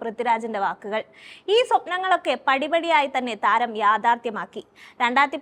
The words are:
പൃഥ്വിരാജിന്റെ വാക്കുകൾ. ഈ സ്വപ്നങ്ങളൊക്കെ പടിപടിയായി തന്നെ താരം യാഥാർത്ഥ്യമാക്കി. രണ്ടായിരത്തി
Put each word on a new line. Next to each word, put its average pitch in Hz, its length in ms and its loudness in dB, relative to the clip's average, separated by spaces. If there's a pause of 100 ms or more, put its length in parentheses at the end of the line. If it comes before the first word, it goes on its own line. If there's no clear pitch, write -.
പൃഥ്വിരാജിന്റെ 226 580 -4
വാക്കുകൾ. 196 460 -4 (440)
ഈ 440 200 4
സ്വപ്നങ്ങളൊക്കെ 359 760 0
പടിപടിയായി 302 720 2
തന്നെ 247 160 -4
താരം 226 420 0
യാഥാർത്ഥ്യമാക്കി. 214 920 0 (340)
രണ്ടായിരത്തി 269 420 2